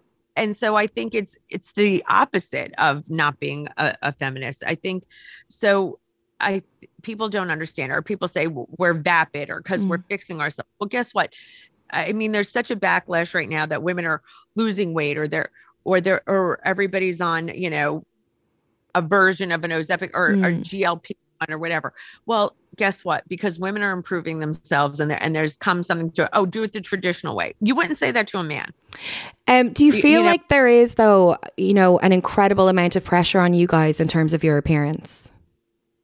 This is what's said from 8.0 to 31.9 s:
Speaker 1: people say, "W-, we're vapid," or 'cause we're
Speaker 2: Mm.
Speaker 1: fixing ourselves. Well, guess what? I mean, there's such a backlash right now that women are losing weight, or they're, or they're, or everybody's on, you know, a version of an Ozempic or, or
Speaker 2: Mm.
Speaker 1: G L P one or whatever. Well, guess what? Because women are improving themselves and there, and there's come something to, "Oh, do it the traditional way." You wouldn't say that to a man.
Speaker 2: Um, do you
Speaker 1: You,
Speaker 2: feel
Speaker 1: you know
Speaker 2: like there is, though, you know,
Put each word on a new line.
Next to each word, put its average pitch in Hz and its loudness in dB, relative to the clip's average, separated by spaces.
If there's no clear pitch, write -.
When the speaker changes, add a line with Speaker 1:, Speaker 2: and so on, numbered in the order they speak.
Speaker 1:
people 185 -6
say, 160 -4
"W-, 147 -8
we're 175 2
vapid," 160 -2
or 165 -12
'cause 190 -4
we're 175 -2
Speaker 2:
Mm. 180 -18
Speaker 1:
fixing 190 -10
ourselves. - -8
Well, 208 -6
guess 240 -6
what? 175 -2
I 165 -2
mean, 214 -2
there's 208 -2
such 240 -4
a 233 -4
backlash 180 -2
right 165 -4
now 156 -4
that 156 -6
women 175 -4
are 160 -4
losing 202 -2
weight, 147 -2
or 151 -4
they're, 156 -6
or 185 2
they're, 190 0
or 185 0
everybody's 185 -2
on, 165 -2
you 180 -8
know, 147 -4
a 180 0
version 185 2
of 165 -2
an 170 -6
Ozempic 165 -4
or, 175 0
or 202 2
Speaker 2:
Mm. 175 0
Speaker 1:
G 190 -6
L 170 0
P - -16
one 160 -8
or 156 -6
whatever. 160 -6
Well, 214 0
guess 196 -2
what? 160 -4
Because 180 -6
women 196 -6
are 202 -2
improving 170 -6
themselves 147 -2
and 151 -2
there, - -2
and 156 -2
there's 156 -4
come 175 -2
something 165 -4
to, - 0
"Oh, 196 2
do 220 -6
it 208 -6
the 214 -10
traditional 175 -6
way." 87 -4
You 233 2
wouldn't 302 -2
say 269 -2
that 226 0
to 196 -6
a 175 -4
man. 151 -8
Speaker 2:
Um, 247 6
do 285 6
you 294 10
Speaker 1:
You, 214 0
Speaker 2:
feel 294 8
Speaker 1:
you 330 6
know 349 6
Speaker 2:
like 339 0
there 277 6
is, 240 6
though, 196 6
you 190 2
know, 185 6